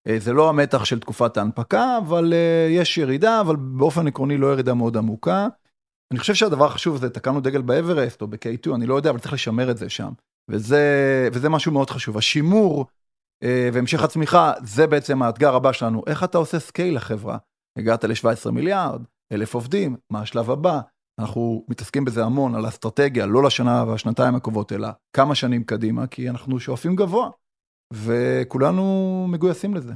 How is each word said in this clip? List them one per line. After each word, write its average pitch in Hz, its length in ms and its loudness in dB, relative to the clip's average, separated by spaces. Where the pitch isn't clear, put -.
אה, 113 100 0
זה 110 140 -2
לא 151 160 6
המתח 143 360 2
של 117 160 -2
תקופת 117 360 -2
ההנפקה, 196 640 0
אבל, 170 340 0
אה, 165 380 4
יש 170 280 2
ירידה, 165 420 2
אבל 156 160 2
באופן 139 500 0
עקרוני 139 320 -2
לא 135 140 4
ירידה 127 220 0
מאוד 117 220 0
עמוקה. 135 520 -2
אני 127 80 -4
חושב 208 160 -2
שהדבר 160 300 4
החשוב 147 320 0
זה, 123 140 -4
תקענו 131 300 -2
דגל 131 220 0
באברסט 139 600 0
או 104 40 -6
ב-K 117 400 -8
two, 156 80 -2
אני 117 120 -2
לא 131 80 0
יודע, 143 160 2
אבל 123 80 -2
צריך - 140 -10
לשמר 123 380 -2
את 117 60 -2
זה 104 120 -10
שם. - 240 -10
וזה, 135 840 2
וזה 127 160 0
משהו 156 240 0
מאוד 139 180 2
חשוב. 113 260 -8
השימור, 156 720 2
אה, 123 300 2
והמשך 123 300 0
הצמיחה, 156 500 4
זה 123 240 4
בעצם 143 360 0
האתגר 123 320 2
הבא 131 180 4
שלנו. 113 340 -2
איך 151 180 -2
אתה 180 140 0
עושה 165 200 -2
סקייל 170 380 -4
לחברה? 113 420 -6
הגעת 113 260 0
לשבע 107 260 0
עשרה 113 220 -4
מיליארד, 147 500 -2
אלף 107 220 -4
עובדים, 131 420 -2
מה 107 100 -6
השלב 113 300 -4
הבא? 147 300 0
אנחנו 113 480 -4
מתעסקים 139 360 -4
בזה 113 200 -2
המון, 127 300 0
על 110 100 -4
האסטרטגיה, 117 640 0
לא 117 160 4
לשנה 123 460 2
והשנתיים 117 460 0
הקרובות, 110 380 -4
אלא 107 160 -6
כמה 139 220 4
שנים 123 300 -2
קדימה, 113 420 -2
כי 123 240 -8
אנחנו 123 300 -6
שואפים 156 360 -2
גבוה, 202 340 0
וכולנו 135 1400 0
מגויסים 180 460 -2
לזה. 123 220 -8